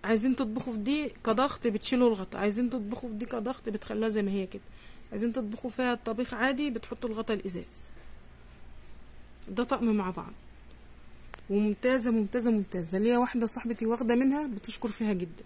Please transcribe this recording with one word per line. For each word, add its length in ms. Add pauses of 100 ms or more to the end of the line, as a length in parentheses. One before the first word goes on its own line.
عايزين 320
تطبخوا 380
في 60
دي 300
كضغط 580
بتشيلوا 420
الغطا، 300
عايزين 300
تطبخوا 400
في 60
دي 100
كضغط 440
بتخلوها 400
زي 120
ما 100
هي 160
كده، 140 (500)
عايزين 220
تطبخوا 360
فيها 240
الطبيخ 400
عادي 360
بتحطوا 400
الغطا 240
الازاز. 580 (1600)
ده 160
طقم 220 (100)
مع 140
بعض 240 (1160)
وممتازه، 600
ممتازه، 400
ممتازه. 460
ليا 200
واحده 300
صاحبتي 380
واخده 300
منها 320
بتشكر 420
فيها 240
جدًا. 320